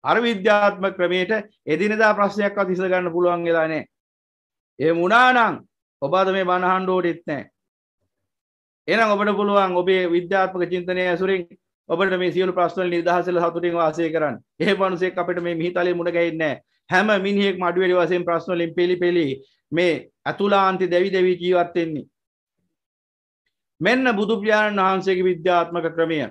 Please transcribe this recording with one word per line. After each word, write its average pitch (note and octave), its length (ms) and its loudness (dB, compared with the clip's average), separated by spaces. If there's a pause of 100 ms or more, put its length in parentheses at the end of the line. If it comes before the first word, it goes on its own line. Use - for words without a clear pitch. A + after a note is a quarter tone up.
අර D#3 180 2
විද්‍යාත්මක G3+ 720 2
ක්‍රමයට F#3 360 0 (340)
එදිනෙදා G#3 480 2
ප්‍රශ්නයක්වත් G3+ 540 -2
විසඳ F#3 200 -2
ගන්න F3+ 240 -2
පුළුවන් F3 320 0
වෙලා E3 240 2
නැහැ. D#3 200 -6 (880)
එහෙම D#3+ 180 2
වුණා A3+ 360 4
නම් A3 260 2 (440)
ඔබ D3 120 -2
අද F#3+ 180 2
මේ F#3+ 120 -2
බණ F3+ 260 0
අහන්න F#3 180 0
ඕනෙත් F3 360 -2
නැහැ. C#3 260 -8 (1400)
එහෙනම් G#3+ 240 2
ඔබට G3+ 240 0
පුළුවන් G3+ 400 2
ඔබේ F#3 320 2
විද්‍යාත්මක F3+ 580 0
චින්තනය F3+ 360 -4
ඇසුරින් F3+ 420 0 (440)
ඔබට F#3 280 0
මේ F3+ 160 -2
සියලු F3+ 200 0
ප්‍රශ්න F3 280 0
වලින් F3 140 -2
නිදහස් F3 320 0
වෙලා F3 240 0
සතුටින් E3+ 240 -4
වාසය E3 360 0
කරන්න. D3+ 260 -2 (180)
එහෙම F#3 240 0
මිනිසෙක් F#3 400 -2
අපිට F3 240 -4
මේ E3+ 120 -4
මිහිතලේ F3 400 -2
මුණ E3+ 180 -4
ගැහෙන්නේ E3+ 260 -2
නැහැ. D3+ 240 -4 (280)
හැම G3 180 2 (100)
මිනිහෙක්ම G3 440 -2
අඩු F3 180 0
වැඩි F3+ 180 2
වශයෙන් F3 260 0
ප්‍රශ්න E3+ 280 -4
වලින් E3+ 220 -4
පෙළි F3+ 220 0
පෙළි F3 300 0 (460)
මේ E3+ 200 2 (300)
අතුලාන්ති F#3+ 680 0
දැවි F3+ 200 2
දැවි F#3 260 2
ජීවත් F3 380 0
වෙන්නේ. E3 320 -4 (1700)
මෙන්න B3 320 2
බුදු G#3 280 0
පියාණන් G#3 420 0
වහන්සේගේ F#3 460 0
විද්‍යාත්මක E3+ 600 0
ක්‍රමය. D#3+ 320 -2 (100)